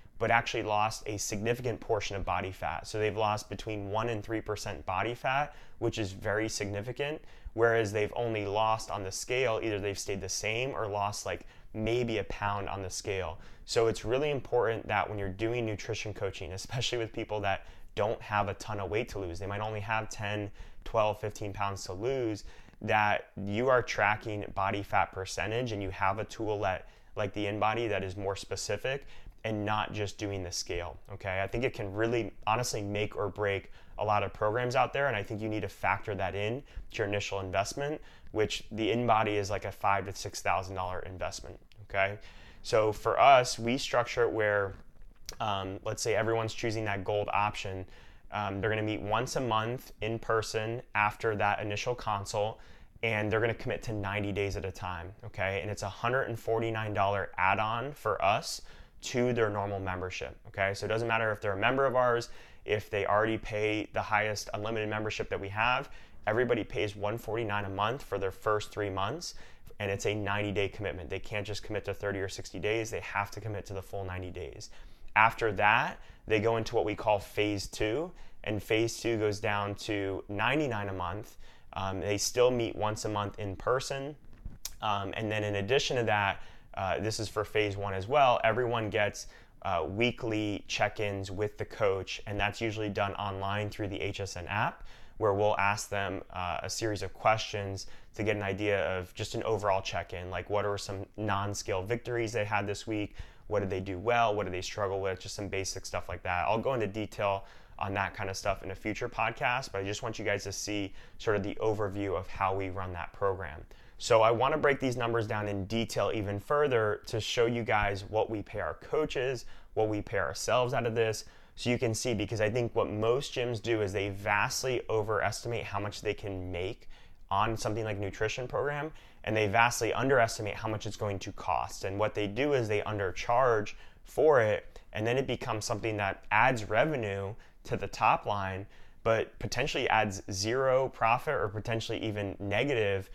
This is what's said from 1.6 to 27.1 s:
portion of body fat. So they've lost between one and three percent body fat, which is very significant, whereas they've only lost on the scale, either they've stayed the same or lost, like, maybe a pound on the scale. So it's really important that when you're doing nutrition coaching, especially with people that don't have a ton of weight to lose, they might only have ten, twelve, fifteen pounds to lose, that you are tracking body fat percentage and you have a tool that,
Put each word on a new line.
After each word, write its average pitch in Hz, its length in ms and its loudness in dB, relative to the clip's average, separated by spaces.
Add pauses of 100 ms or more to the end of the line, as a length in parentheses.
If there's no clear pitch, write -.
portion 104 340 -2
of 95 100 -4
body 92 280 -2
fat. 82 340 -6
So 107 140 -4
they've 104 160 2
lost 107 340 0
between 101 400 -6
one 110 200 0
and 107 120 -4
three 110 180 -2
percent 98 460 -6
body 101 280 -2
fat, 139 420 -2 (240)
which 117 180 0
is 98 140 -2
very 107 360 0
significant, 113 720 -4 (340)
whereas 113 380 6
they've 107 220 2
only 110 320 0
lost 110 460 2
on 101 100 -4
the 95 80 -4
scale, 123 500 0
either 104 200 0
they've 98 180 -2
stayed 98 220 -4
the 95 80 -6
same 113 420 -2
or 107 160 -2
lost, 101 400 -2
like, 92 180 -4 (300)
maybe 113 440 2
a 98 60 0
pound 101 440 -2
on 95 140 -6
the 92 80 -6
scale. 92 480 -4 (280)
So 113 220 4
it's 107 160 0
really 135 260 2
important 113 580 0
that 104 200 2
when 104 100 -4
you're 98 100 -2
doing 113 380 -2
nutrition 107 480 -4
coaching, 92 380 -6
especially 120 440 -2
with 110 160 -2
people 107 280 -4
that 98 260 0 (280)
don't 107 280 0
have 101 260 2
a 98 60 -2
ton 104 260 -6
of 95 80 -2
weight 110 220 0
to 104 80 -6
lose, 85 200 -4
they 101 80 -6
might 101 140 -4
only 110 200 -4
have 110 280 0
ten, 104 420 -4 (340)
twelve, 107 360 2
fifteen 104 320 -4
pounds 101 320 -4
to 95 80 -8
lose, 113 520 -2 (360)
that 107 460 4 (180)
you 107 240 2
are 123 140 8
tracking 107 720 0
body 101 280 0
fat 98 300 2
percentage 107 600 -2
and 101 100 -4
you 95 80 -4
have 95 280 2
a 107 60 -2
tool 107 360 -2
that, 95 280 0 (260)